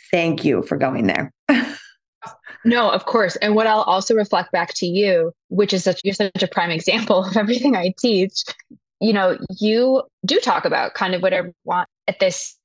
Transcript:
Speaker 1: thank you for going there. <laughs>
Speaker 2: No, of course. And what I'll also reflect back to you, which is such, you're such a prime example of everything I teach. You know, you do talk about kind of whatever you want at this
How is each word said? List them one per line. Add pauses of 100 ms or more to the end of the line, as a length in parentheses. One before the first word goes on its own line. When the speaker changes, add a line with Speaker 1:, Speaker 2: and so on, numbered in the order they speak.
(120)
Speaker 1:
thank
you
for
going
there. (160)
<laughs> (880)
Speaker 2:
No,
of
course.
And
what
I'll
also
reflect
back
to
you, (160)
which
is
such,
you're
such
a
prime
example
of
everything
I
teach. (560)
You
know, (240)
you (220)
do
talk
about
kind
of
whatever
you (100)
want (220)
at
this